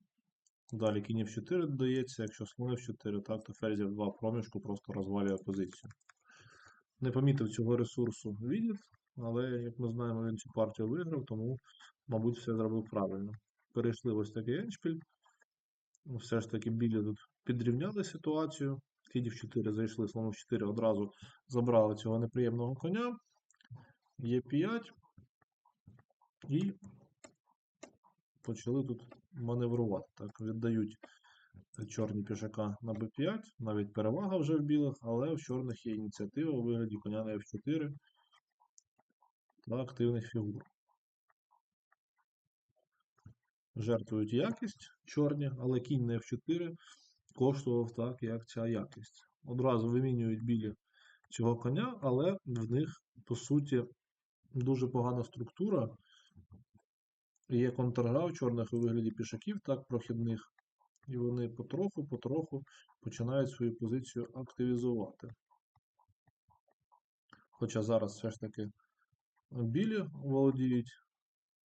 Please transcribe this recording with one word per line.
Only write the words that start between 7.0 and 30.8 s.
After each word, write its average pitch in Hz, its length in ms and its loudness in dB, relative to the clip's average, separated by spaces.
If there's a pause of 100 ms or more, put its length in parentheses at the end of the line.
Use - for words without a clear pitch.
Не 127 100 0
помітив 135 380 4
цього 120 280 2
ресурсу 117 540 0
Відіт, 175 460 -2 (400)
але, 123 340 -2
як 120 280 -4
ми 123 100 0
знаємо, 113 380 0
він 110 100 -2
цю - 140 -10
партію 110 380 0
виграв, 160 360 -2
тому, 117 340 -4 (500)
мабуть, 117 300 2
все 113 180 -2
зробив 110 340 2
правильно. 98 420 0 (420)
Перейшли 117 380 0
в 107 60 2
ось 107 120 0
такий 120 280 -2
еншпіль. 190 420 -4 (1080)
Все 117 340 -2
ж 113 100 -6
таки 117 200 -2
білі 113 320 2
тут 107 160 -2 (260)
підрівняли 127 600 0
ситуацію. 151 760 -2 (320)
Кінь 123 140 0
Ф 110 80 -2
чотири 107 380 -2
зайшли, 110 360 0
слон 110 200 -4
Ф 107 80 -6
чотири 110 300 -2
одразу 104 460 2 (360)
забрали 117 460 6
цього 110 240 0
неприємного 120 560 0
коня. 226 440 -2 (1080)
Е 120 160 2
п'ять. 170 520 0 (1600)
І 185 240 2 (1700)
почали 120 420 -2
тут 120 180 -6 (300)
маневрувати. 120 840 0
Так, 104 260 -12
віддають 110 560 0 (920)